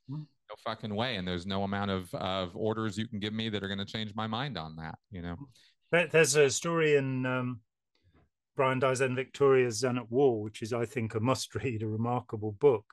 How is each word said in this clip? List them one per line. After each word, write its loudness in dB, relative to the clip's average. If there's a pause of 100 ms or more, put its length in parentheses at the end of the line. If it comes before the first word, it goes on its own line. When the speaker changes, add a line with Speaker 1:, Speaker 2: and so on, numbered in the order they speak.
Speaker 1:
Mm. -10
Speaker 2:
No -18 (100)
fucking -6
way." -2
And -4
there's -4
no -2
amount -2
of, -4
of -4
orders -2
you -4
can -10
give -4
me -4
that -4
are -4
gonna -4
change -8
my -4
mind -6
on -10
that, -12 (140)
you -12
know? -8 (540)
Speaker 1:
There, 2
there's 4
a 8
story 2
in, 0
um, -4 (960)
Brian 2
Dye's 2
Zen 0
Victoria's 4
Zen 0
at -8
War, 4
which -8
is, -6
I 0
think, -4
a -2
must-read, 0
a -2
remarkable -4
book, 4